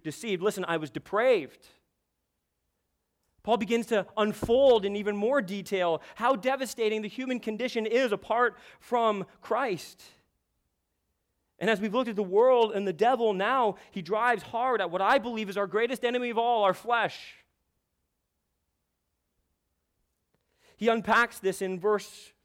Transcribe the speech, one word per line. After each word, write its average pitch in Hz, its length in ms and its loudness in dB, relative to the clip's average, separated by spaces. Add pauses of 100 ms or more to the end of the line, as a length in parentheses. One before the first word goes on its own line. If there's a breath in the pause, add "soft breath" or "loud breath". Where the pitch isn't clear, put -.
deceived, 175 400 -6
listen, 196 240 -2
I 165 120 -2
was 156 120 -8
depraved. 208 760 0 (1800)
Paul 226 120 2
begins 226 300 -2
to 208 300 0
unfold 226 680 4
in 202 120 -2
even 208 200 -4
more 247 240 0
detail 185 600 -2 (140 loud breath)
how 247 180 0
devastating 226 680 -2
the 202 60 -8
human 254 300 -6
condition 220 480 -4
is 233 240 2
apart 220 480 0 (220 loud breath)
from 220 460 0 (140 soft breath)
Christ. 226 600 -4 (1600)
And 185 100 -2
as 220 100 0
we've 202 140 -4
looked 240 160 0
at 214 80 -6
the 214 60 -2
world 226 500 4
and 202 160 -2
the 185 40 -2
devil, 226 420 2
now 220 420 0 (140 loud breath)
he 196 100 -10
drives 214 420 0
hard 240 380 -2
at 180 100 -4
what 185 120 -2
I 247 160 4
believe 220 320 -4
is 196 80 -4
our 202 80 0
greatest 233 400 -2
enemy 240 240 -2
of 220 80 -2
all, 233 260 2
our 190 80 6
flesh. 220 600 -4 (3500 soft breath)
He 214 100 2
unpacks 226 500 2
this 190 220 -2
in 185 180 -4
verse 202 540 -2 (120)